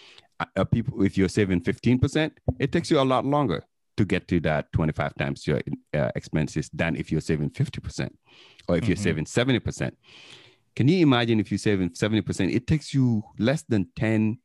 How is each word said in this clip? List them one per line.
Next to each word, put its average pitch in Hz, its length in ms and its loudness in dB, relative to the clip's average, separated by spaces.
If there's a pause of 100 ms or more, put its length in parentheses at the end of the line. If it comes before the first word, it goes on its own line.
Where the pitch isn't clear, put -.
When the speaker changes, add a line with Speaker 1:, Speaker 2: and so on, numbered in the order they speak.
(380)
Speaker 1:
Uh, - 60 -4 (120)
uh, 95 80 2
people, - 380 -2
if 98 140 0
you're 95 140 2
saving 95 320 0
fifteen 120 360 0
percent, 151 400 0 (200)
it - 140 -2
takes 175 180 0
you 151 100 4
a - 20 4
lot 127 220 2
longer 131 400 0 (320)
to 107 80 2
get 90 240 -2
to 87 120 2
that 76 320 -2
twenty-five 78 420 -2
times 69 320 -6
your, 73 160 0 (320)
uh, 71 200 0
expenses 76 600 -4
than 82 220 0
if 78 140 -8
you're 78 120 0
saving 73 260 -2
fifty - 320 -4
percent - 340 -8 (540)
or 87 80 2
if 85 100 -2
you're 87 100 2
Speaker 2:
Mm-hmm. 101 80 -4
Speaker 1:
saving 78 220 0
seventy 120 340 2
percent. - 360 -6 (800)
Can 123 120 2
you 185 100 4
imagine 120 400 4
if 101 140 -2
you're 98 60 0
saving 95 360 0
seventy 107 260 0
percent? 90 300 -2
It 107 160 -2
takes - 260 -2
you 123 300 2 (160)
less 127 240 0
than 101 340 -2
ten 110 480 0